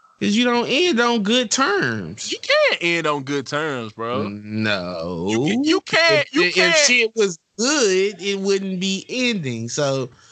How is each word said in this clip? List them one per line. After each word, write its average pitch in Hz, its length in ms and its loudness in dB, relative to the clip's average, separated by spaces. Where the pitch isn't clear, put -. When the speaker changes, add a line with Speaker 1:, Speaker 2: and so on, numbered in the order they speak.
Speaker 1:
'Cause 202 140 0
you 233 100 4
don't 240 240 2
end 285 300 2
on 240 240 2
good 240 260 0
terms. 131 840 -2
Speaker 2:
You 466 100 -6
can't 571 400 2
end 170 240 0
on 147 160 0
good 139 240 -4
terms, 143 460 -4
bro. 113 360 -4
Speaker 1:
No. 98 1000 -4
Speaker 2:
You 113 160 2
can, 226 180 0
you 330 180 2
can't, 320 460 2
Speaker 1:
If, - 60 -14
Speaker 2:
you 330 120 4
Speaker 1:
if 359 80 -2
Speaker 2:
can't. 339 220 4
Speaker 1:
shit 247 380 4
was 202 240 0
good, 208 640 2
it 196 200 -2
wouldn't 196 400 -2
be 190 280 -2
ending. 170 600 -2
So 135 420 -2